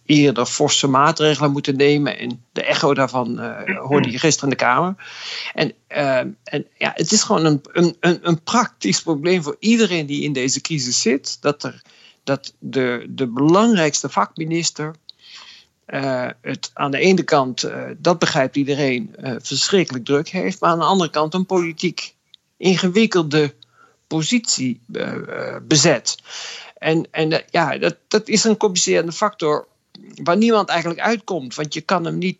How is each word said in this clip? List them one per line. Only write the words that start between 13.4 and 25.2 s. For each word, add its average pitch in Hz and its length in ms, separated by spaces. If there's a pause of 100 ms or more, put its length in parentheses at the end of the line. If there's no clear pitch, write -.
vakminister, 160 840 (920)
eh, 131 440 (120)
het - 340
aan 143 160
de 135 80
ene 180 240
kant, 131 400
eh, 131 200 (160)
dat 165 200
begrijpt 135 380
iedereen, 131 600
eh, 127 220
verschrikkelijk 135 640
druk 143 240
heeft, 185 320
maar 170 100
aan 165 80
de 160 60
andere 175 260
kant 156 240
een 185 120
politiek 170 680 (420)
ingewikkelde 175 960 (520)
positie, 156 760 (120)
eh, - 200
eh, 127 500